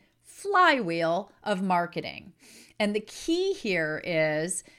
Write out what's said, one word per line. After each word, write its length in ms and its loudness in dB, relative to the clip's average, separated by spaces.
flywheel 1040 2
of 180 0
marketing. 720 -2
And 160 0
the 40 -2
key 520 -2
here 520 -2
is 600 0